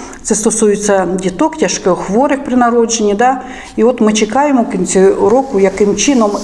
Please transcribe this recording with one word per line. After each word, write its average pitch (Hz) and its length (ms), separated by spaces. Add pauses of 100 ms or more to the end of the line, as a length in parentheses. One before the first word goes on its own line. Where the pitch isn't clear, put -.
(220)
Це - 120
стосується 202 720 (160)
діток, 294 340
тяжкохворих 240 880
при 247 120
народженні. 233 580
Да? 254 260 (360)
І 220 80
от 240 160
ми 214 120
чекаємо 247 500
в - 80
кінці 190 380
року, 202 520
яким 202 360
чином 226 340 (140)